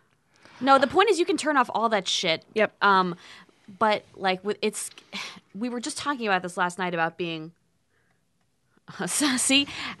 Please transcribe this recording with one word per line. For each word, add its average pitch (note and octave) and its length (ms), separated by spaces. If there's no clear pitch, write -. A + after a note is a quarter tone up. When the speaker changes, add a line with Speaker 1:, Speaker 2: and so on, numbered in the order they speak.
Speaker 1:
No, C4+ 180
the C4+ 100
point F#4+ 220
is F4+ 100
you F4+ 60
can F4 120
turn D4 200
off A#3+ 160
all A3 160
that G3+ 180
shit. - 460
Speaker 2:
Yep. G#3+ 200
Speaker 1:
Um, F#3+ 320
but, G#3+ 240
like, F#3 280
with, G3+ 180
it's, - 300
<sighs> - 440
we A#3 140
were A#3+ 100
just C#4+ 180
talking B3+ 300
about F#3 160
this F3+ 140
last F3+ 200
night F3+ 160
about E3 240
being E3 340
<laughs> G3 80
See, C4+ 600